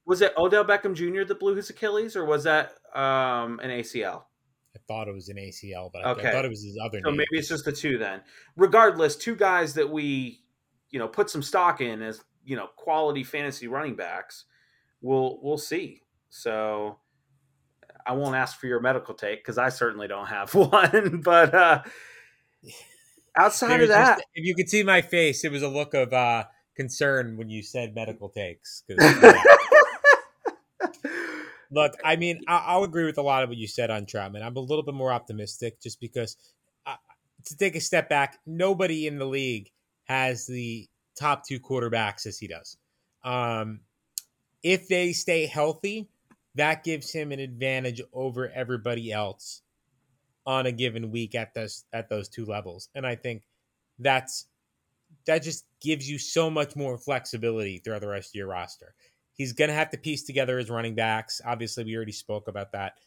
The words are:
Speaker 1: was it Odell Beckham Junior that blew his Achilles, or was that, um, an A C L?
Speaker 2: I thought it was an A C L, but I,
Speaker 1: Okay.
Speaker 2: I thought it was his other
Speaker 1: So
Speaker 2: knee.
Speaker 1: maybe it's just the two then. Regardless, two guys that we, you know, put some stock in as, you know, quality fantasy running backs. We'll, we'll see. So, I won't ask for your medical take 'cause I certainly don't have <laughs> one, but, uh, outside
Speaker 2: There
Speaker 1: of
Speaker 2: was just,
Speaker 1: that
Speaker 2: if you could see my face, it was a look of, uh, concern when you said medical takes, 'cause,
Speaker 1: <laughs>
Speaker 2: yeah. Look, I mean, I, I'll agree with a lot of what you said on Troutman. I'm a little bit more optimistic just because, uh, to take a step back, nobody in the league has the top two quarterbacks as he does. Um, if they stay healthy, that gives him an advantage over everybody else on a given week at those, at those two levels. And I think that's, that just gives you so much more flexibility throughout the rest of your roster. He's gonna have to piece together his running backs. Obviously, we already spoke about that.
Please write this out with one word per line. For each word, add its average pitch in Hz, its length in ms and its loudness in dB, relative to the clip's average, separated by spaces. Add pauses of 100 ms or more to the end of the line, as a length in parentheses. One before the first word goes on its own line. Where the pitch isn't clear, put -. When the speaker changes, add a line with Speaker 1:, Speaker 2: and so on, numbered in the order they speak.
Speaker 1:
was 180 160 2
it 196 160 4
Odell 185 280 4
Beckham 202 300 0
Junior 175 300 -2
that 196 140 -6
blew 196 160 0
his 202 140 -8
Achilles, 214 460 -4
or 175 100 -4
was 147 200 0
that, 151 280 2 (220)
um, 127 640 0
an 131 100 -8
A 120 140 -6
C 117 200 -6
L? 87 240 -8 (480)
Speaker 2:
I 104 120 -20
thought 107 200 -8
it 101 60 -10
was 98 160 -14
an 101 80 -14
A 98 140 -14
C 98 220 -16
L, 90 200 -12
but 90 120 -10
I, 127 60 0
Speaker 1:
Okay. 123 180 -2
Speaker 2:
I - 20 2
thought 131 140 0
it 131 40 -4
was 107 140 -12
his 101 200 -12
other 107 200 -8
Speaker 1:
So 147 80 0
Speaker 2:
knee. 143 60 -2
Speaker 1:
maybe 151 220 -2
it's - 100 -6
just 151 160 -4
the 151 60 -2
two 139 280 -2
then. 98 220 -6 (340)
Regardless, 180 600 6
two 233 200 -6
guys 175 400 2
that 147 140 0
we, 139 520 -6 (480)
you 139 100 -8
know, 110 80 -4
put 208 220 0
some 147 140 -6
stock 175 380 2
in 113 200 -6
as, 110 220 -10 (220)
you 131 100 -8
know, 101 120 -10 (100)
quality 151 460 -2
fantasy 139 440 -8
running 135 280 -6
backs. 92 500 -12 (560)
We'll, 131 400 -2
we'll 143 160 -4
see. 156 460 -8 (260)
So, 107 720 -6 (1120)
I 127 40 0
won't 135 220 -2
ask 131 240 -2
for 131 80 -8
your 123 120 0
medical 123 340 0
take 107 300 -8
'cause 113 140 -6
I 127 120 2
certainly 110 380 -4
don't 101 200 -8
have 101 280 -6
<laughs> - 0 -
one, 185 680 6
but, 170 320 8
uh, 170 300 6 (1500)
outside 208 360 4
Speaker 2:
There 247 100 6
Speaker 1:
of 226 60 8
Speaker 2:
was 214 80 8
just, 240 200 8
Speaker 1:
that - 180 -10
Speaker 2:
if 165 120 -8
you 180 100 0
could 170 140 -2
see 214 140 4
my 185 180 6
face, 170 420 2
it 156 80 -2
was 143 100 -4
a 143 80 -2
look 143 240 -4
of, 131 200 2
uh, 120 320 2 (300)
concern 131 640 -2
when 110 120 -10
you 110 120 -10
said 113 320 -8
medical 110 360 -10
takes, - 580 -12
'cause, - 340 8
Speaker 1:
<laughs> - 0 -
Speaker 2:
yeah. 415 220 12 (2250)
Look, 147 220 2 (100)
I 156 120 4
mean, 170 320 -4
I, 170 200 2
I'll 180 160 2
agree 165 220 -2
with 151 140 -4
a - 20 -2
lot 135 220 2
of 123 60 -4
what 120 80 -10
you 110 100 -8
said 113 240 -4
on 104 140 -4
Troutman. 101 360 -10
I'm 120 160 -10
a - 20 -6
little 147 240 -4
bit 139 120 -8
more 131 160 -2
optimistic 113 680 -8
just - 200 -16
because, 117 360 -8 (500)
uh, 139 100 -12 (500)
to 147 120 -16
take 185 180 -2
a 165 40 -4
step - 300 -2
back, 143 360 0
nobody 165 600 -2
in 147 140 -6
the 135 80 -4
league 131 440 -6 (340)
has 131 420 -2
the 117 420 -10 (260)
top 143 300 -2
two 131 140 -8
quarterbacks 113 640 -4
as 104 140 -12
he 104 80 -14
does. - 300 -18 (460)
Um, 117 580 -4 (800)
if 185 240 0
they 180 260 0
stay 165 320 -2
healthy, 160 640 -4 (460)
that 156 280 0
gives 160 280 -6
him 151 200 -8
an 135 80 -10
advantage 127 640 -6 (120)
over 127 360 -6
everybody 117 640 -6
else 104 500 -8 (880)
on 131 180 -2
a 127 60 -2
given 117 400 -6
week 113 240 -8
at 113 180 -6
those, 110 400 -12
at 113 160 -10
those 104 200 -6
two 113 160 -12
levels. 98 500 -10
And 135 100 -8
I 123 100 -4
think 113 320 -12 (520)
that's, 131 480 -2 (800)
that 160 180 0
just 160 220 -12 (160)
gives 143 280 -4
you 147 80 -8
so 160 320 -2
much 151 260 -4
more 135 220 -6
flexibility 113 800 -6
throughout 107 240 -8
the 104 60 -8
rest 101 240 -8
of - 40 -18
your 98 120 -8
roster. - 480 -12 (380)
He's 131 200 -8
gonna 151 200 0
have 151 180 -2
to - 60 -12
piece 147 260 -8
together 127 340 -2
his 117 120 -6
running 117 260 -6
backs. 110 500 -4
Obviously, 117 400 -8
we 110 100 -8
already 113 160 -8
spoke 104 380 -10
about 98 240 -10
that. 98 340 -8